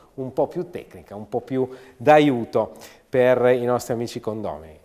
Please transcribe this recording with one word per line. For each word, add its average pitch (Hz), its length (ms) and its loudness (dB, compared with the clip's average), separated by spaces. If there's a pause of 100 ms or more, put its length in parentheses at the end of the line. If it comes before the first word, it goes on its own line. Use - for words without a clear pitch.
(160)
un 131 180 -10
po' 143 140 0
più 175 220 -8
tecnica, - 460 -18
un 104 140 -14
po' 123 100 -4
più 131 260 -4 (300)
d'aiuto 123 800 2 (340)
per 123 460 4
i 123 100 0
nostri 123 300 -2
amici 117 260 -6
condomini. 80 640 -10